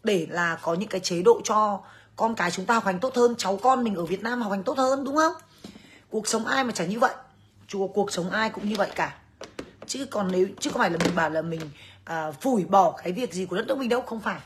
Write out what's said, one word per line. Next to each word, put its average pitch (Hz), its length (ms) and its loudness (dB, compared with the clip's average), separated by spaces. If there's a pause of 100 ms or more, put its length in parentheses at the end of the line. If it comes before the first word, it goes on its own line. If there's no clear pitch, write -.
để 185 260 2
là 170 320 -2
có 170 120 0
những 196 160 -2
cái 185 120 -4
chế 175 200 -2
độ 220 220 6
cho 208 360 2 (360)
con 226 200 2
cái 175 160 0
chúng 185 140 -4
ta 240 80 2
học 220 120 2
hành 185 140 0
tốt 254 160 -2
hơn, 240 220 6
cháu 196 240 0
con 247 220 4
mình 208 120 0
ở 170 100 -2
Việt 185 180 -4
Nam 240 180 -2
học 202 100 -2
hành 196 120 -2
tốt 254 140 -2
hơn, 269 260 2
đúng 277 120 -4
không? 320 180 4 (760)
Cuộc 214 180 -4
sống 226 180 -2
ai 262 180 0
mà 240 80 -2
chả 175 140 -4
như 208 140 -4
vậy, 254 140 4 (540)
chùa, 196 200 -4
cuộc 202 240 0
sống 180 180 -4
ai 220 200 0
cũng 208 200 -4
như 220 80 -2
vậy 196 180 0
cả. 151 200 -4 (720)
Chứ 262 200 -6
còn 196 260 -4
nếu, 185 160 2 (120)
chứ 302 100 -4
không 277 100 -4
phải 208 100 4
là 185 140 -2
mình 180 120 2
bảo 165 140 2
là 160 120 0
mình, 165 200 -6 (420)
à, 160 280 -6
phủi 208 340 0
bỏ 180 260 6 (120)
cái 180 100 -4
việc 240 200 -4
gì 185 120 -4
của 175 100 -6
đất 220 120 -2
nước 277 100 0
mình 254 120 -2
đâu, 240 120 2
không 233 180 -8
phải. 185 260 -6